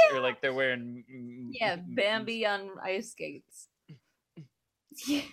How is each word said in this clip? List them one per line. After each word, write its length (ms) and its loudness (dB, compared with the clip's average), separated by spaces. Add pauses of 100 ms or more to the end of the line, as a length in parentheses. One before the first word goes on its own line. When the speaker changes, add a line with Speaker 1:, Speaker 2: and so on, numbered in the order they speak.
Speaker 1:
Yeah. 60 2
Speaker 2:
or, 60 2
like, 200 0
they're 120 2
wearing 560 0
m-, 0 -
m-, 420 -12
Speaker 1:
Yeah, 220 0
Speaker 2:
m-, 160 -6
Speaker 1:
Bambi 560 0
on 240 -2 (120)
ice 300 -4
skates. 560 -14 (220)
<laughs> 80 -18 (1080)
Yeah. 140 2 (140)